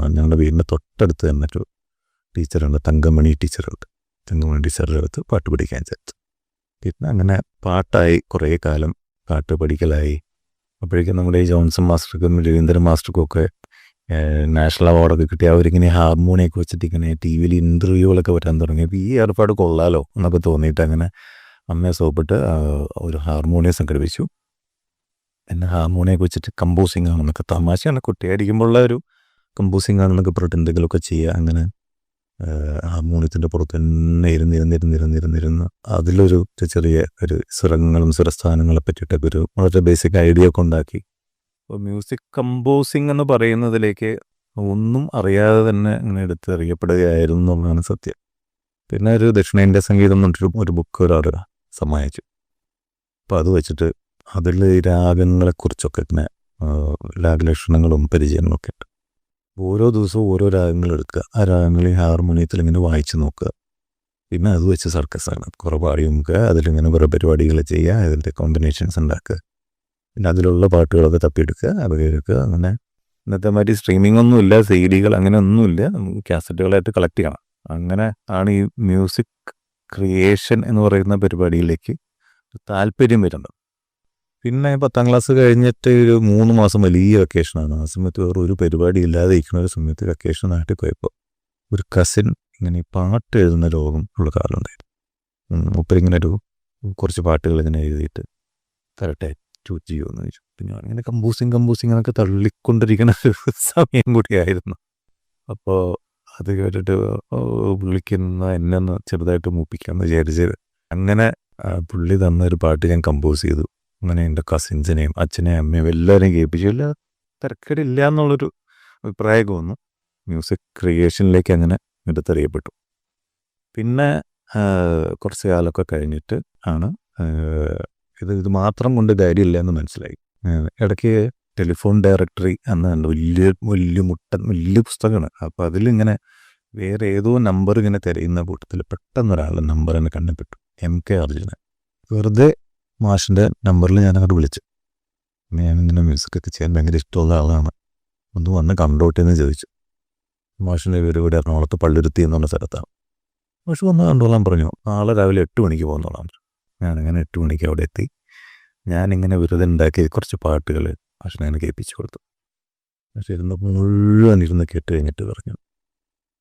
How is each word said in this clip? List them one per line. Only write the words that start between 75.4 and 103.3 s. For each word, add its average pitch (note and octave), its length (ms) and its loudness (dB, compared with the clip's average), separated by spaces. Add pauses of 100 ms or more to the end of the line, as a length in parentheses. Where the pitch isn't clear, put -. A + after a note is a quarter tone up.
നമുക്ക് G2+ 380 -6
കാസറ്റുകളായിട്ട് F#2 640 -2
കളക്ട് F2+ 260 -2
ചെയ്യണം. D#2 240 -4 (240)
അങ്ങനെ F2+ 420 -4 (220)
ആണ് F#2+ 200 0
ഈ G2+ 120 2 (200)
മ്യൂസിക് F#2+ 520 -2 (560)
ക്രിയേഷൻ G2 760 0
എന്ന് A2 160 0
പറയുന്ന G2+ 340 2
പരിപാടിയിലേക്ക് F2 800 -2 (720)
താല്പര്യം G#2+ 540 2
വരുന്നത്. D#2 320 -4 (920)
പിന്നെ C3+ 300 -2
പത്താം C3 300 0
ക്ലാസ് B2 260 2
കഴിഞ്ഞിട്ട് B2 680 4
ഒരു A#2 200 6
മൂന്ന് A2 340 4
മാസം G#2+ 280 4
വലിയ F#2 360 4
വെക്കേഷനാണ്. D#2+ 560 0
ആ D#2 120 -4
സമയത്ത് F#2 340 -6
വേറെ F2+ 200 -2
ഒരു F2+ 140 0
പരിപാടി F2 460 0
ഇല്ലാതെ F2 340 2
ഇരിക്കുന്ന F2 280 0
ഒരു F2+ 100 -2
സമയത്ത് D#2 340 -6
വെക്കേഷൻ E2 440 -6
നാട്ടിൽ E2+ 260 -2
പോയപ്പോൾ - 360 -6 (600)
ഒരു G2 180 -4
കസിൻ G#2 380 0 (240)
ഇങ്ങനെ F2 280 -6
ഈ E2+ 120 -8
പാട്ട് F#2+ 460 -4
എഴുതുന്ന E2+ 300 2
ലോകം D#2 440 -2
ഉള്ള D#2+ 180 -2
കാലമുണ്ടായിരുന്നു. - 560 -6 (640)
ഉം, E2 180 -2
മൂപ്പരിങ്ങനെ F2 480 0
ഒരു E2 140 -2 (640)
കുറച്ച് F2+ 280 -6
പാട്ടുകൾ E2 380 0
ഇങ്ങനെ D#2+ 200 -2
എഴുതിയിട്ട് D2+ 420 -6 (760)
"തരട്ടെ, D#2+ 320 -8 (360)
ചൂസ് E2+ 200 -12
ചെയ്യുമോ?" D2+ 240 -8
എന്ന് - 120 -14
ചോദിച്ചു. - 200 -14 (100)
പിന്നെ F#2 200 -14
ഞാനിങ്ങനെ G#2+ 320 -12
കമ്പോസിങ്, A#2 480 -4
കമ്പോസിങ് A#2+ 400 0
എന്നൊക്കെ A2+ 260 0
തള്ളിക്കൊണ്ടിരിക്കുന്ന A2 1000 2
ഒരു A#2 160 0 (280)